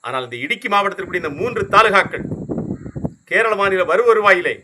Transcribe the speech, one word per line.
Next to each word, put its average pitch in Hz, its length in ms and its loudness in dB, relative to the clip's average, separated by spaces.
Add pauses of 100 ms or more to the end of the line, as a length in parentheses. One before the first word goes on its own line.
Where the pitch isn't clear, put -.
ஆனால் 127 240 -6
இந்த 117 100 -12
இடுக்கி 151 320 -6
மாவட்டத்திற்குரிய 196 540 -2
இந்த 156 100 -4
மூன்று 214 360 -4
தாலுகாக்கள் 202 560 2 (1000)
கேரள 214 300 2
மாநில 190 300 2
வரு 180 200 2
வருவாயிலே 196 480 4 (100)